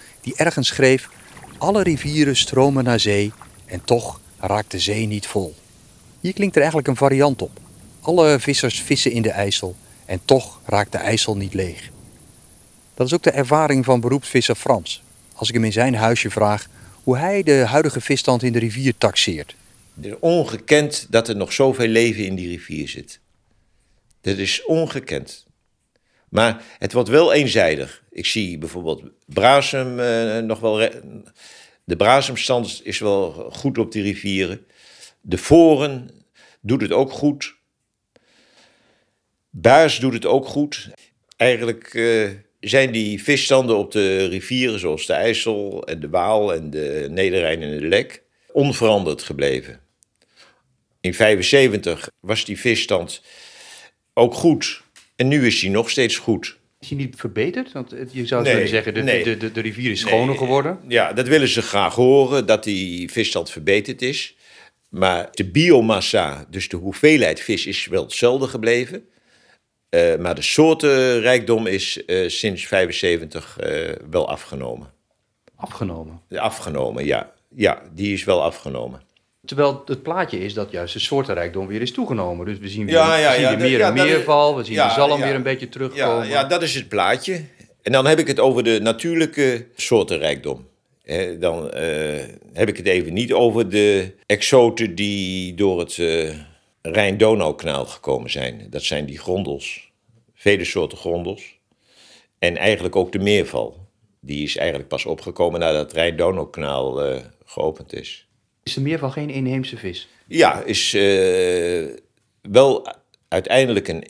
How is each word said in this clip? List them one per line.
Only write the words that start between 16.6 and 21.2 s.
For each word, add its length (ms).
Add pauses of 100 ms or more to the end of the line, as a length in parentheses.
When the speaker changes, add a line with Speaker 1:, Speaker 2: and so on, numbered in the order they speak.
Speaker 1:
hoe 160
hij 240
de 220
huidige 360
visstand 420
in 100
de 60
rivier 400
taxeert. 560 (400)
Speaker 2:
Het 120
is 140
ongekend 880
dat 180